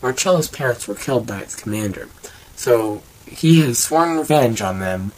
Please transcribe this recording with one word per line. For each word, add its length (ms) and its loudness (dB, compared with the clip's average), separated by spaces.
Marcello's 480 0
parents 400 -4
were 60 -4
killed 320 -2
by 140 -6
its 140 -12
commander, 540 -6
so 460 0
he 340 4
has 180 2
sworn 380 2
revenge 440 2
on 200 -4
them 380 -4